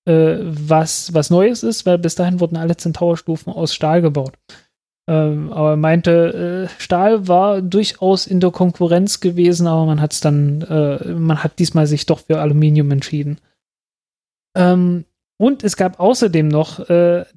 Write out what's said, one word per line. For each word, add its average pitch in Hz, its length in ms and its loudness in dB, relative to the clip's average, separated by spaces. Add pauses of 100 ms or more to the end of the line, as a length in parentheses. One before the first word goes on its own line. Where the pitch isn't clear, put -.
äh, 160 340 4
was, 160 720 -2
was 151 160 0
Neues 202 320 2
ist, 226 240 -4
weil 180 140 2
bis 165 160 -4
dahin 180 240 -2
wurden 170 180 -2
alle 165 200 -2
Centaur-Stufen 165 760 -4
aus 165 220 -4
Stahl 160 260 0
gebaut. 143 360 -2 (720)
Ähm, 151 460 -2
aber 151 180 0
er 151 60 0
meinte, 170 880 0
äh, - 140 -18
Stahl 196 460 0
war 190 340 2
durchaus 190 680 -2
in 185 120 0
der 180 120 2
Konkurrenz 180 680 0
gewesen, 175 480 0
aber 160 180 0
man 151 160 0
hat's 151 180 -4
dann, 147 420 0
äh, 156 520 -2
man 160 300 0
hat - 160 -6
diesmal 160 280 2
sich 147 200 -2
doch - 120 0
für 156 200 -2
Aluminium 151 520 2
entschieden. 143 480 -4 (1160)
Ähm, 180 500 2 (320)
und 254 260 0
es 208 120 -2
gab 185 240 -2
außerdem 180 480 2
noch, 151 420 -2
äh, 175 360 2 (120)